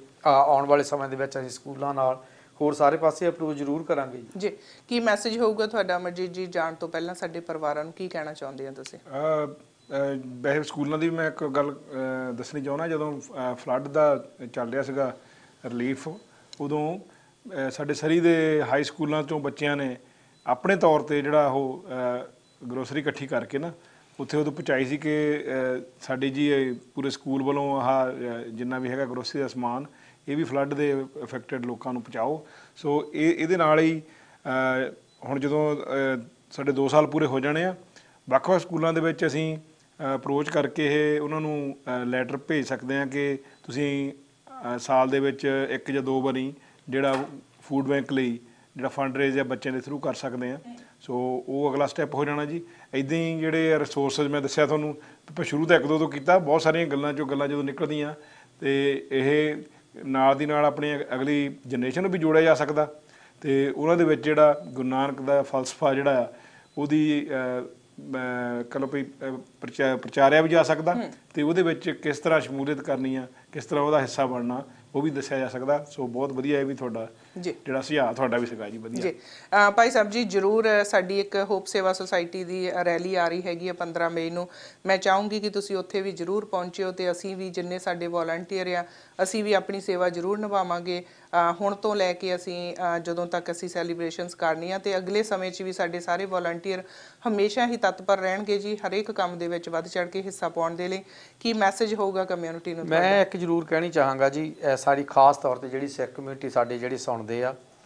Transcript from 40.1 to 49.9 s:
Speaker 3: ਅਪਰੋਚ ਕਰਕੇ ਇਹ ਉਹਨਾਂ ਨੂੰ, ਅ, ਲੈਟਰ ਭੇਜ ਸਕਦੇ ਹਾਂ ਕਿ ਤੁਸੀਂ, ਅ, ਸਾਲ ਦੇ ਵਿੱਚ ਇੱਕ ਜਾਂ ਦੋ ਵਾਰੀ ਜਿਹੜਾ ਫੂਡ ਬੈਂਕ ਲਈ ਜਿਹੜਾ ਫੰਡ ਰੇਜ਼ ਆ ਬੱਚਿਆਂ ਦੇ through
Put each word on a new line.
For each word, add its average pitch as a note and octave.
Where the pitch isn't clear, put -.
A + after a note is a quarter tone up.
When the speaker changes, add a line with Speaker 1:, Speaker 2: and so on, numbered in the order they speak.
Speaker 3:
ਅਪਰੋਚ C#3
ਕਰਕੇ D3+
ਇਹ D3+
ਉਹਨਾਂ D3+
ਨੂੰ, D3
ਅ, -
ਲੈਟਰ B2+
ਭੇਜ C#3
ਸਕਦੇ B2+
ਹਾਂ C#3
ਕਿ C#3
ਤੁਸੀਂ, C#3
ਅ, -
ਸਾਲ C3
ਦੇ C3+
ਵਿੱਚ C3+
ਇੱਕ C3
ਜਾਂ C3+
ਦੋ C3
ਵਾਰੀ C3
ਜਿਹੜਾ C3+
ਫੂਡ C3+
ਬੈਂਕ C#3
ਲਈ B2
ਜਿਹੜਾ B2+
ਫੰਡ C3+
ਰੇਜ਼ C#3
ਆ C#3
ਬੱਚਿਆਂ B2+
ਦੇ C3
through C3+